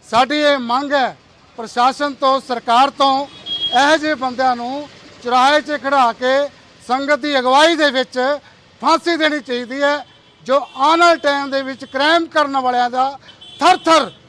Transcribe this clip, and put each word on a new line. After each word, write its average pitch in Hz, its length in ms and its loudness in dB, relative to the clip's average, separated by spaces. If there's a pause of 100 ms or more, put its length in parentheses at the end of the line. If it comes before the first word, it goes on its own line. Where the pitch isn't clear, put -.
(100)
ਸਾਡੀ 262 300 0
ਇਹ 285 180 2
ਮੰਗ 254 340 -4
ਹੈ 240 240 -2 (400)
ਪ੍ਰਸ਼ਾਸਨ 254 580 -2
ਤੋਂ, 269 260 0
ਸਰਕਾਰ 247 500 0
ਤੋਂ, 277 360 0 (540)
ਇਹੋ 294 160 4
ਜਿਹੇ 302 180 -2
ਬੰਦਿਆਂ 254 420 -2
ਨੂੰ 269 320 -10 (340)
ਚੁਰਾਹੇ 254 380 2
'ਚ 294 220 -8
ਖੜਾ 262 300 2
ਕੇ 262 360 -2 (400)
ਸੰਗਤ 277 300 0
ਦੀ 285 200 -2
ਅਗਵਾਈ 285 380 4
ਦੇ 294 140 0
ਵਿੱਚ 254 480 -2 (420)
ਫਾਂਸੀ 330 360 0
ਦੇਣੀ 302 240 -2
ਚਾਹੀਦੀ 247 420 -6
ਹੈ, 285 240 0 (380)
ਜੋ 269 160 0 (160)
ਆਉਣ 311 240 2
ਵਾਲੇ 339 180 6
ਟਾਈਮ 277 320 -2
ਦੇ 269 120 -2
ਵਿੱਚ 262 220 -10
ਕ੍ਰਾਈਮ 320 420 0
ਕਰਨ 285 300 -2
ਵਾਲਿਆਂ 247 340 0
ਦਾ 262 280 -2 (420)
ਥਰ-ਥਰ 320 500 2 (180)